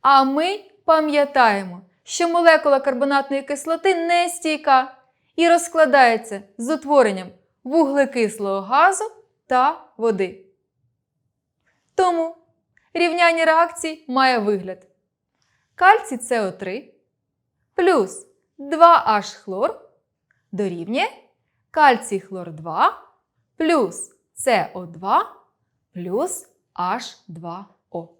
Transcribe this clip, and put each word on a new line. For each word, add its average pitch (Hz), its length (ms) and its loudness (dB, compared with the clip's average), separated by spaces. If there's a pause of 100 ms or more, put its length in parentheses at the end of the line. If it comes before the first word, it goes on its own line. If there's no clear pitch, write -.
А 269 240 4
ми 320 400 -2 (200)
пам'ятаємо, 277 960 0 (220)
що - 240 -4
молекула 320 520 4
карбонатної 277 640 -2
кислоти 320 520 -2 (120)
нестійка 311 880 0 (420)
і 339 120 4
розкладається 262 920 2 (160)
з 247 160 -4
утворенням 220 540 0 (360)
вуглекислого 254 960 0
газу 320 440 0 (420)
та 262 380 -2 (120)
води. 196 480 -4 (1500)
Тому 339 420 0 (580)
рівняння 339 500 2
реакцій 320 640 0
має 262 300 2
вигляд: 190 480 -6 (880)
кальцій 359 480 2
С 240 180 -2
О 190 120 -4
три 196 420 -12 (800)
плюс 339 520 0 (320)
два 320 480 4
Аш 208 240 -2
хлор 208 500 -8 (720)
дорівнює 196 560 -6 (600)
кальцій 254 500 2
хлор 175 320 -16
два 165 500 -4 (540)
плюс 302 540 -2 (240)
С 202 400 -2
О 180 120 -14
два 190 500 -4 (580)
плюс 185 540 -6 (240)
Аш 190 460 -8 (100)
два 170 380 -16 (240)
О. 170 180 -12 (120)